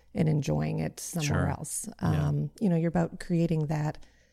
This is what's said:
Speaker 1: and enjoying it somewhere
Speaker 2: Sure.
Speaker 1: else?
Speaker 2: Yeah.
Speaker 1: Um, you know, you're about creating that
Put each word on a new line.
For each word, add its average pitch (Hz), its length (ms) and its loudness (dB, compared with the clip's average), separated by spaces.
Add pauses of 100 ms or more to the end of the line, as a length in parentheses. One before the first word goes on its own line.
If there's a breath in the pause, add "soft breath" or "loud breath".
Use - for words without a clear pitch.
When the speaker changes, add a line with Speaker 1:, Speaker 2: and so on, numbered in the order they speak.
(160 soft breath)
Speaker 1:
and 156 140 2
enjoying 156 500 0
it - 220 -6
somewhere 156 260 -4
Speaker 2:
Sure. 92 220 2
Speaker 1:
else? - 400 -6 (120)
Speaker 2:
Yeah. 151 280 2
Speaker 1:
Um, 147 200 0 (120)
you 202 80 4
know, 170 80 4
you're 165 120 2
about 165 300 0
creating 165 480 0
that 151 300 -2 (360 soft breath)